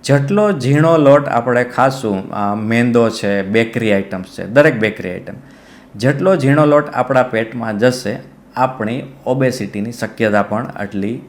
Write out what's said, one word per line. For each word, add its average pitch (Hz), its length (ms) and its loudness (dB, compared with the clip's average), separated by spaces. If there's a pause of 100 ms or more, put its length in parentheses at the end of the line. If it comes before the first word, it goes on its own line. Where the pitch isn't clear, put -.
જેટલો 202 480 2
ઝીણો 147 440 2
લોટ 143 320 6
આપણે 120 360 0
ખાશું, 123 720 -2
આ 104 200 -2
મેંદો 117 560 2
છે, 101 320 -2
બેકરી 113 500 0
આઇટમ્સ 98 460 -4
છે, 92 80 -10
દરેક 135 320 4
બેકરી 104 320 -2
આઇટમ, 92 240 -12 (640)
જેટલો 147 400 2
ઝીણો 147 300 2
લોટ 147 280 2
આપણા 127 280 0
પેટમાં 113 560 -4
જશે, 123 400 0 (380)
આપણી 123 460 -2 (240)
ઓબેસિટીની 117 680 -2
શક્યતા 107 500 -2
પણ 110 240 -4
આટલી 101 640 -6